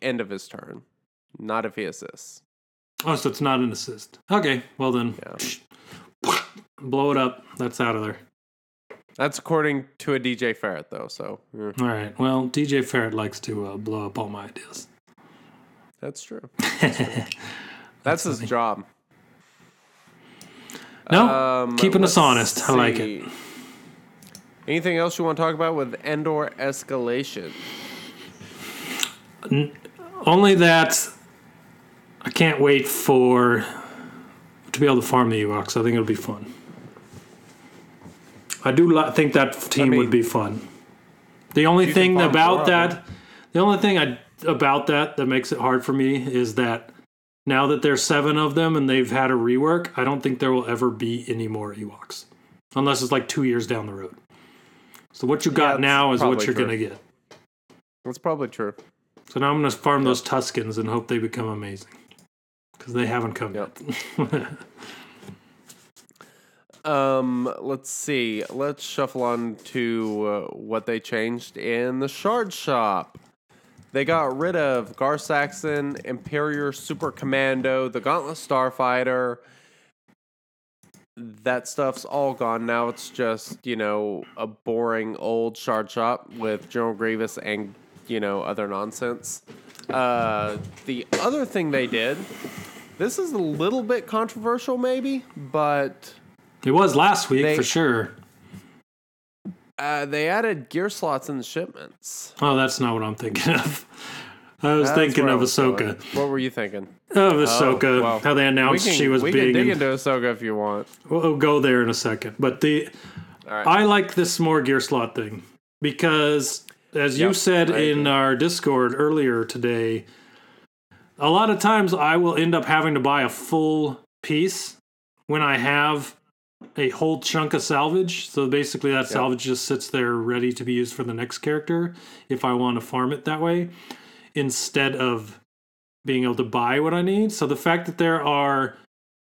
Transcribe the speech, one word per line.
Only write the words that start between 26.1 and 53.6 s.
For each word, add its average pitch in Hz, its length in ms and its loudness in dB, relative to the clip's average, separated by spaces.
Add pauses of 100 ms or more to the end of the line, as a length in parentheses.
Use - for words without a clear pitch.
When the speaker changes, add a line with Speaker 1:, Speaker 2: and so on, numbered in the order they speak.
Speaker 1:
Escalation? 127 960 -4 (2000)
Speaker 2:
N-, 147 220 0 (520)
only 196 300 8
that 165 540 6 (1120)
I - 80 -10
can't 156 300 2
wait 139 260 6
for, 123 800 4 (1080)
to 131 80 -4
be 147 60 6
able 127 140 6
to 113 60 -2
farm 123 240 4
the 107 120 0
Ewoks. 104 340 -2
I 117 60 2
think 117 120 2
it'll 113 100 2
be 107 100 0
fun. - 400 -8 (2000)
I 135 80 2
do 170 180 6
li-, 156 220 4
think 147 220 4
that 135 220 6
f-, - 140 -10
team 135 220 4
Speaker 1:
I 127 40 6
Speaker 2:
would 123 80 6
Speaker 1:
mean, 117 60 0
Speaker 2:
be 120 120 6
fun. 107 440 -2 (880)
The 151 120 4
only 175 200 6
Speaker 1:
you 147 80 0
can 185 80 6
Speaker 2:
thing 185 140 6
Speaker 1:
farm 170 140 6
Speaker 2:
about 160 200 6
Speaker 1:
four 185 100 4
of 151 60 0
them. 175 240 4
Speaker 2:
that, - 160 -12 (460)
the 170 80 2
only 202 180 6
thing 196 200 4
I, 135 200 0 (280)
about 143 420 2
that 151 280 0
that 139 100 0
makes 127 260 0
it 135 60 -2
hard 127 260 0
for 135 80 -2
me 135 240 2
is 123 400 -2
that 117 340 -2 (560)
now 135 220 4
that 147 140 2
there's 143 200 4
seven 147 340 2
of 151 180 0
them 160 220 2
and 139 120 2
they've 131 220 2
had 131 200 2
a 131 40 2
rework, 135 640 2
I 127 80 0
don't 135 180 0
think 131 160 -2
there 131 140 2
will 123 140 0
ever 120 240 0
be 117 380 -4
any 113 200 -4
more 107 260 -8
Ewoks. - 520 -14 (500)
Unless 135 260 2
it's, 123 80 -4
like, 131 160 2
two - 160 -2
years 120 240 0